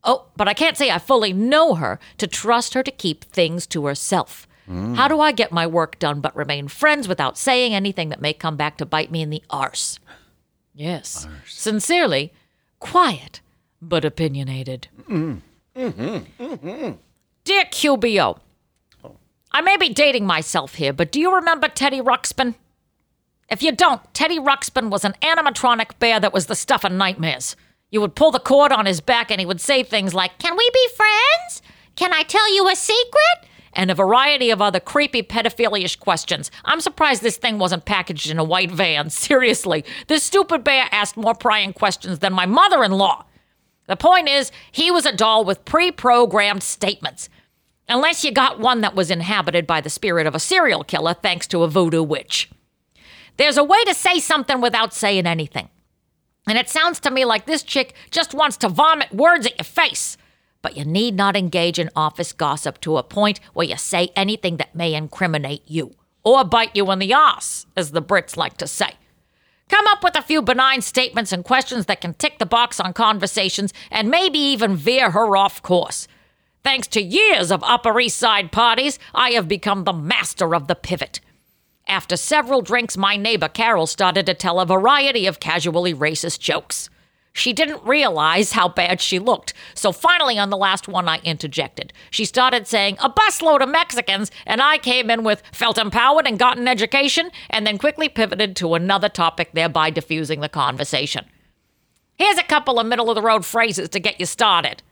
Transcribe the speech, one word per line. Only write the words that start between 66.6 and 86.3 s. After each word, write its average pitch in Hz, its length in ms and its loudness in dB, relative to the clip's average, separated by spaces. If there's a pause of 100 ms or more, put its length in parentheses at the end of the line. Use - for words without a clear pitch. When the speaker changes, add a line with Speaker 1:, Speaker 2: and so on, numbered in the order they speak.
Speaker 1:
you 196 160 0
in 190 80 -2
the 196 120 0
ass, - 540 2 (100)
as 165 140 -4
the 156 120 -2
Brits 175 340 -2
like 160 220 -6
to 160 100 -8
say. - 240 -4 (760)
Come 415 200 4
up 403 160 2
with 349 120 2
a 294 60 0
few 311 180 0
benign 254 420 2
statements 233 500 -2
and 180 120 -6
questions 254 420 0
that 190 140 -2
can 170 140 -8
tick - 240 -4
the 208 80 -2
box 233 320 0
on 185 140 -4
conversations 202 800 0 (180)
and 214 200 -2
maybe 330 280 2
even 233 380 0
veer 233 340 2
her 202 260 2
off 196 260 2
course. - 440 0 (560)
Thanks 269 260 -2
to 214 140 -2
years 240 480 2
of 185 140 0
Upper 240 340 2
East 240 200 0
Side 202 340 0
parties, 240 480 2 (140)
I 247 160 2
have 214 180 0
become 196 340 -2
the 190 100 0
master 175 600 -2
of 147 140 -2
the 175 80 0
pivot. - 440 -8 (680)
After 180 280 -2
several 269 460 0
drinks, 233 340 -2
my 196 200 0
neighbor 202 320 -2
Carol 220 380 0
started 180 400 0
to 185 80 0
tell 180 260 -2
a 180 60 0
variety 233 600 2
of 185 140 -4
casually 170 520 -2
racist 156 480 -4